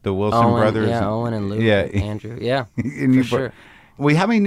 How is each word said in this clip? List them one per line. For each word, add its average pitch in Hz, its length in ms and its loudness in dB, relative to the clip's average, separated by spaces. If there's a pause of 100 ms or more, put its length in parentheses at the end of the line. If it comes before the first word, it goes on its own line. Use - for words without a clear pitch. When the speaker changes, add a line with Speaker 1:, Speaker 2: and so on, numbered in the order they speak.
Speaker 1:
The 101 100 -2
Wilson 104 320 2
Speaker 2:
Owen, 117 160 2
Speaker 1:
brothers 107 280 2
Speaker 2:
yeah, 117 100 0
Speaker 1:
and 101 80 -2
Speaker 2:
Owen 117 280 -2
and 101 140 -4
Lou 107 120 -4
Speaker 1:
Yeah. 107 200 4
Speaker 2:
and 98 220 -2
Andrew. 107 380 -10
Yeah, 123 300 -2
Speaker 1:
<laughs> - 60 -20
And 135 380 0
you 131 100 4
Speaker 2:
for 120 60 -8
Speaker 1:
br- 120 60 2
Speaker 2:
sure. 131 160 -4 (440)
Speaker 1:
Well, 147 200 2
how 190 100 2
many 226 200 2